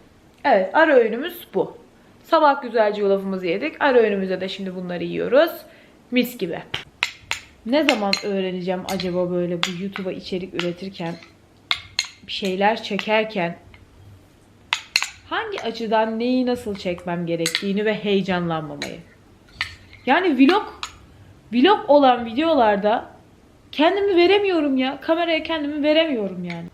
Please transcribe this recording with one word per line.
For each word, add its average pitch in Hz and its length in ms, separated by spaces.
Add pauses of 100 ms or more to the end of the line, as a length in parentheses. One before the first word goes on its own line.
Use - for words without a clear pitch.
(440)
Evet, 202 280
ara 311 220
öğünümüz 240 600
bu. - 240 (460)
Sabah 294 380
güzelce 208 400
yulafımızı 196 440
yedik. 214 340
Ara 262 180
öğünümüzde 196 420
de 190 80
şimdi 190 280
bunları 175 280
yiyoruz. 190 460 (600)
Mis 240 280
gibi. 170 200 (1080)
Ne 285 180
zaman 214 280 (120)
öğreneceğim 185 580 (120)
acaba 180 360
böyle 175 320
bu 180 200
YouTube'a 196 300
içerik 190 420
üretirken, 175 600 (1120)
bir - 60
şeyler 196 500
çekerken 208 720 (1700)
hangi 403 320
açıdan 226 560
neyi 247 280
nasıl 247 280
çekmem 175 520
gerektiğini 180 580
ve 214 100
heyecanlanmamayı? 165 1040 (1080)
Yani 302 320
vlog, 339 260 (880)
vlog 311 380
olan 254 360
videolarda 226 840 (640)
kendimi 392 440
veremiyorum 349 600
ya. 262 240
Kameraya 330 420
kendimi 302 400
veremiyorum 262 600
yani. 170 300